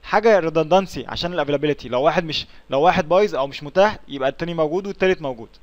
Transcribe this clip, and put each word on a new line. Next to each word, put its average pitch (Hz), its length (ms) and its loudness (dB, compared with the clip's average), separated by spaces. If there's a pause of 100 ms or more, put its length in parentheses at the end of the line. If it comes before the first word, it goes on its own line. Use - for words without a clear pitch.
حاجه 214 360 4
ريدندنسي 160 680 0
عشان 175 240 -6
الافيلابيلتي، 143 560 -2
لو 123 140 -2
واحد 165 220 2
مش، 151 220 -8 (240)
لو 131 100 0
واحد 170 280 2
بايظ 180 260 2
او 135 120 -2
مش 139 160 -14
متاح 190 360 2 (100)
يبقى 135 200 -2
التاني 170 260 -6
موجود 165 320 -2
والتالت 185 360 0
موجود. 117 260 -10 (140)